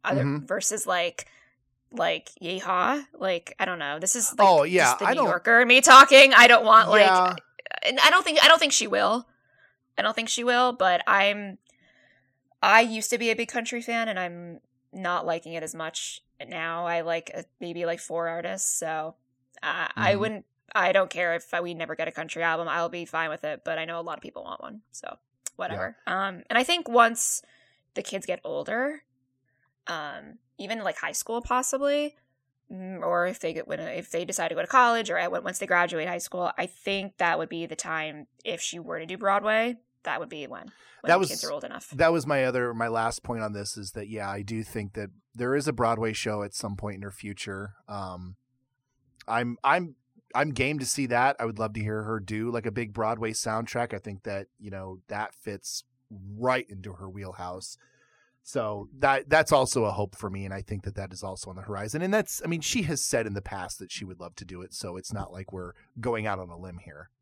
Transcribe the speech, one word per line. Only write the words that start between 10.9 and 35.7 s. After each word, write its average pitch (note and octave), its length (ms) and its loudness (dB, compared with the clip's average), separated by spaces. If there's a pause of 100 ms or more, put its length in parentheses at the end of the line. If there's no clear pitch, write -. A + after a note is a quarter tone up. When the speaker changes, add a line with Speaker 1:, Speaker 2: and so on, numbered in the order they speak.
Speaker 1:
I'm, G3+ 520 2 (1040)
I A3 180 8
used A3 300 -2
to A#3+ 80 0
be A#3 120 0
a A3 60 0
big A#3 140 -6
country A#3 320 -6
fan, A3+ 260 -4
and F#3+ 100 -4
I'm F3 420 -10 (300)
not F3+ 360 -4
liking E3 260 -4
it E3 100 -8
as D#3 120 -10
much - 480 -10 (260)
now. E3 380 -6
I E3+ 160 -2
like, E3+ 340 -4
uh, E3+ 60 -10 (180)
maybe, E3+ 240 -6
like, E3+ 160 -4
four E3 260 -6
artists, E3+ 460 -4
so D#3+ 440 -6 (460)
I, D#3+ 320 -4
I G3 180 2
Speaker 2:
Mm-hmm. G3+ 80 2
Speaker 1:
wouldn't, G#3+ 240 -4 (280)
I F#3+ 200 2
don't F#3+ 180 2
care E3+ 240 -2
if - 260 -8
we F3 140 -8
never D#3+ 220 -8
get E3 100 -6
a D#3+ 60 -8
country D#3+ 320 -8
album. E3 240 -2
I'll E3+ 200 -2
be E3+ 160 -10
fine D#3+ 240 -4
with D#3 140 -8
it, D3+ 220 -8
but E3 140 -4
I D#3+ 80 -6
know E3+ 120 -8
a E3+ 40 -8
lot D#3+ 160 -10
of - 40 -20
people - 220 -16
want - 180 -12
one, G#3+ 200 -16 (100)
so - 240 -14 (400)
whatever. F#3 400 -6 (100)
Speaker 2:
Yeah. F#3+ 220 -2
Speaker 1:
Um, F#3 200 -10
and A3+ 80 -2
I B3 60 2
think E4+ 260 -2
once A#3 540 2 (520)
the G3+ 80 -6
kids F#3+ 220 -10
get F3 200 -4
older, A#3 580 -6 (840)
um, D3+ 500 -12 (200)
even, G3+ 260 -8
like, F3+ 140 -4
high D#3+ 140 -6
school A#3 280 -6
possibly, C#4+ 720 -2 (580)
mm, F#3 300 -12
or F3 240 0
if - 140 -8
they E3 120 -6
get, D#3+ 140 -10
when, - 140 -8
if E3 320 -10
they F3 120 -4
decide F3 240 -6
to E3+ 60 -6
go E3+ 60 -4
to F3 80 -6
college A#3 420 2
or F3+ 80 -2
at, F3 140 -2 (100)
once F#3 160 -8
they G3 80 -6
graduate F3 400 0